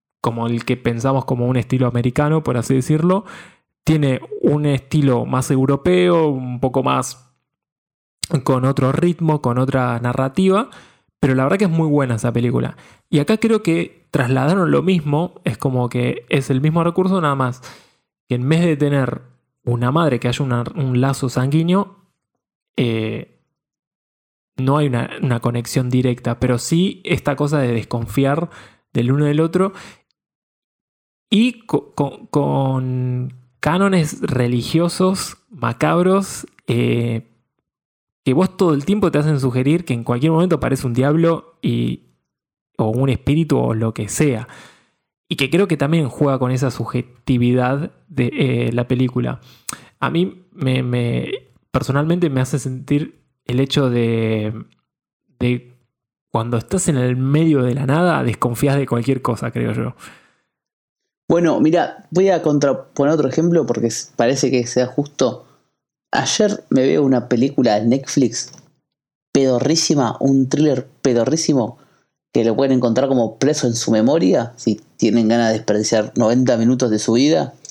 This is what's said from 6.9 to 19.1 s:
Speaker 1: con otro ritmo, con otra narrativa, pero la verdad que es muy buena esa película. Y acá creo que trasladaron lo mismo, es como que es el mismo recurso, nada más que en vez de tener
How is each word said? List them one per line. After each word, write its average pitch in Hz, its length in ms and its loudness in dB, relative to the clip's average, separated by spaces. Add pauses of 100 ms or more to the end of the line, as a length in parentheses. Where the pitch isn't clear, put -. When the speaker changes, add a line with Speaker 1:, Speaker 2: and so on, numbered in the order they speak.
Speaker 1:
con 131 220 0
otro 135 260 0
ritmo, 156 500 0
con 120 180 -2
otra 127 400 0
narrativa, 135 720 0 (520)
pero 131 140 2
la 131 80 2
verdad 165 140 2
que 208 80 2
es 170 60 2
muy 160 160 0
buena 139 280 0
esa 117 180 -2
película. 120 420 -2 (340)
Y 151 100 2
acá 220 180 0
creo 220 260 0
que 170 480 -4
trasladaron 139 600 0
lo 139 120 2
mismo, 160 600 -2
es 120 120 -4
como 127 320 -2
que 123 400 -4
es 139 200 0
el 131 120 2
mismo 156 220 2
recurso, 185 380 0
nada 143 140 0
más 127 260 -2 (640)
que 123 80 -2
en 123 140 -2
vez 165 120 2
de 165 160 2
tener 139 440 0 (420)